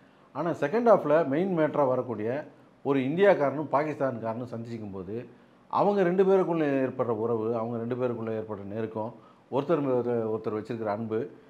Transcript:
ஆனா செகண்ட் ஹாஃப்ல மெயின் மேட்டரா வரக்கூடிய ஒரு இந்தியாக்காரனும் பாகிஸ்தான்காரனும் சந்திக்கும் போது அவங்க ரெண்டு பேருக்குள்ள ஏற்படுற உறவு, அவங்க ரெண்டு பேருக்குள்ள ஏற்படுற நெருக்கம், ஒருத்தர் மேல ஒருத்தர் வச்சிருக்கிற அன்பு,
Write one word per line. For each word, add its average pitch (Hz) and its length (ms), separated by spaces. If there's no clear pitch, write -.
ஆனா 160 160
செகண்ட் 220 380
ஹாஃப்ல 160 400
மெயின் 170 300
மேட்டரா 143 300
வரக்கூடிய 123 600
ஒரு 139 160
இந்தியாக்காரனும் 147 720
பாகிஸ்தான்காரனும் 127 720
சந்திக்கும் 113 480
போது 98 360
அவங்க 196 340
ரெண்டு 180 200
பேருக்குள்ள 180 360
ஏற்படுற 131 500
உறவு, 113 480
அவங்க 117 200
ரெண்டு 120 180
பேருக்குள்ள 120 320
ஏற்படுற 107 360
நெருக்கம், 110 520
ஒருத்தர் 143 300
மேல 127 200
ஒருத்தர் 110 380
வச்சிருக்கிற 113 220
அன்பு, 110 440